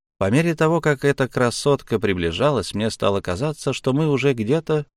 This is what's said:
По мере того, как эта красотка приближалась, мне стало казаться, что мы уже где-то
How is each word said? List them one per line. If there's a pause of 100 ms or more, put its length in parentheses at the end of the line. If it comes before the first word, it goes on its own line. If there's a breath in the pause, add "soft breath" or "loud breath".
(180)
По
мере
того,
как
эта
красотка
приближалась,
мне
стало
казаться,
что
мы
уже
где-то (120)